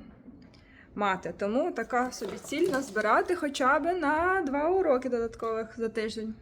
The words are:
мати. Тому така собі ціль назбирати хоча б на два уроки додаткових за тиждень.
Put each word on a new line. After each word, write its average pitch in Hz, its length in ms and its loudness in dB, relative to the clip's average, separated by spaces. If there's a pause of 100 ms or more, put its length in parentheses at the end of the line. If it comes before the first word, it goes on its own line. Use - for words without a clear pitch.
(960)
мати. 185 440 -2
Тому 240 340 0
така 247 400 0
собі 196 240 -8
ціль 320 320 0
назбирати 262 680 2
хоча 277 420 2
б 330 140 0
на 349 500 2
два 285 280 0
уроки 285 380 2
додаткових 226 680 -4
за 226 100 -2
тиждень. 220 540 -4